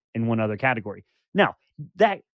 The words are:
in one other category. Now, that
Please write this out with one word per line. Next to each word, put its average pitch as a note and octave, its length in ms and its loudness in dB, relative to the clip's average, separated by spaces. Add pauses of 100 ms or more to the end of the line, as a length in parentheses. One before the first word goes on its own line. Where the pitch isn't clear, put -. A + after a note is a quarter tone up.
(140)
in A2+ 140 -2
one A2+ 120 0
other G#2+ 180 -2
category. G#2+ 460 -4 (300)
Now, F3 220 2 (400)
that G3+ 260 2 (140)